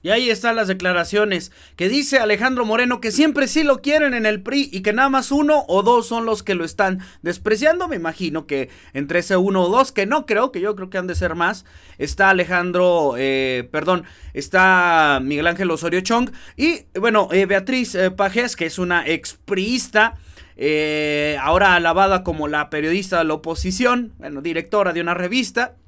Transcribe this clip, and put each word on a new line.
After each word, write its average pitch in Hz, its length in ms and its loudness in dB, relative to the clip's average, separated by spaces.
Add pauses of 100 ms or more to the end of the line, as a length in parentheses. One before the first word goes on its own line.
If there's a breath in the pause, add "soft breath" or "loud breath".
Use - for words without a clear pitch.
Y 170 100 -6
ahí 233 200 2
están 226 240 0
las 220 140 0
declaraciones 185 800 0 (240 soft breath)
que - 140 -2
dice 277 320 0
Alejandro 233 440 0
Moreno 240 360 0
que 226 100 -4
siempre 277 380 2
sí - 160 2
lo 269 180 2
quieren 294 320 2
en 226 120 0
el 214 180 -2
pri 277 280 -2
y 190 80 -6
que 208 120 0
nada 254 160 4
más 269 240 0
uno 294 340 4
o 190 160 2
dos 233 240 4
son 233 180 -4
los 220 200 -4
que 196 100 -2
lo 170 100 -4
están 185 360 -2 (220 loud breath)
despreciando. 233 680 0
Me 302 80 -4
imagino 160 500 -6
que 135 240 -4 (240 loud breath)
entre 143 240 -2
ese 175 180 0
uno 190 280 2
o 175 40 0
dos, 262 220 2
que 196 160 -2
no 294 180 -2
creo, 226 280 0
que 180 80 -8
yo 202 160 -4
creo 190 120 -12
que 190 100 -6
han 180 100 -6
de 175 80 -4
ser 170 180 -4
más, 170 300 -2 (340 soft breath)
está 190 320 2
Alejandro, 175 880 2
eh, 131 540 -2
perdón, 170 320 0 (300 loud breath)
está 175 840 4
Miguel 143 280 -2
Ángel 180 240 -2
Osorio 165 280 -2
Chong 233 300 0 (260 loud breath)
y, 311 260 -2 (160)
bueno, 214 340 2
eh, 190 140 4
Beatriz, 202 500 -2
eh, 185 160 0
Pajés, 202 420 -2
que 165 120 -6
es 156 120 -6
una 175 260 0
expriista, 214 1120 -2 (420 loud breath)
eh, 151 840 -2
ahora 180 340 4
alabada 180 480 2
como 156 240 -6
la 151 240 -4
periodista 170 480 -2
de 165 60 2
la 156 100 0
oposición, 185 840 -2
bueno, 143 240 -12
directora 170 500 -2
de 165 80 -4
una 170 140 -2
revista 220 600 -4 (140)